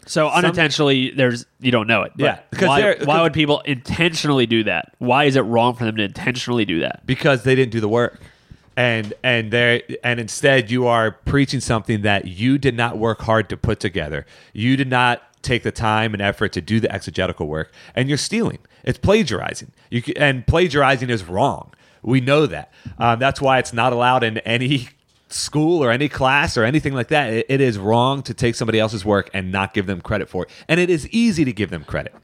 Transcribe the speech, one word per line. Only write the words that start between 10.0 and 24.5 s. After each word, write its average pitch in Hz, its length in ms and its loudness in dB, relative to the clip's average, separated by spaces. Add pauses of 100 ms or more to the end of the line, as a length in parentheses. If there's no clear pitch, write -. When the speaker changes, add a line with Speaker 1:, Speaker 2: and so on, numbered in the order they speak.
Speaker 2:
and 120 160 -2
instead 120 500 2
you 123 180 0
are 113 240 2
preaching 135 500 -2
something 110 420 -2
that 101 220 0
you 110 340 0
did 131 160 0
not 117 220 -2
work 110 240 -2
hard 110 280 0
to 95 80 -8
put - 220 -2
together. 78 460 -6 (280)
You 123 240 0
did 135 120 0
not 123 340 0 (180)
take 123 220 -2
the 107 80 -4
time 110 420 0
and 101 80 -4
effort 101 320 0
to 90 80 -6
do 107 180 0
the 107 120 0
exegetical 90 560 -6
work, 76 240 -8 (240)
and 131 140 -2
you're 147 100 0
stealing. 214 400 -4 (240)
It's - 160 -4
plagiarizing. 180 720 0 (180)
You 120 120 -4
c-, 143 140 -8
and 135 300 0
plagiarizing 139 640 2
is 110 140 -2
wrong. 95 480 -2 (320)
We 127 180 2
know 143 240 2
that. 78 260 -8 (280)
Um, 117 200 2
that's 131 220 0
why 131 160 2
it's 120 160 -2
not 120 200 0
allowed 123 300 2
in 113 160 -2
any 120 500 -2 (400)